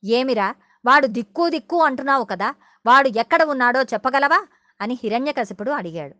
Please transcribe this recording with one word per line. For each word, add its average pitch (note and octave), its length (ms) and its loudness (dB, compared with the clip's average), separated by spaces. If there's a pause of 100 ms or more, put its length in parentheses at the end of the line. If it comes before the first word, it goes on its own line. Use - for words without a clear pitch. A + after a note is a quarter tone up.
"ఏమిరా, A#3 500 0 (300)
వాడు C4+ 220 4
దిక్కు A#3+ 420 -2
దిక్కు D#4+ 320 -2
అంటున్నావు C4+ 420 0
కదా, G3+ 320 -6 (300)
వాడు C4+ 220 6
ఎక్కడ B3 360 0
ఉన్నాడో C4 380 0
చెప్పగలవా?" C#4 680 0 (340)
అని A#3+ 220 -6
హిరణ్యకశిపుడు A#3 680 -4
అడిగాడు. E3 480 -8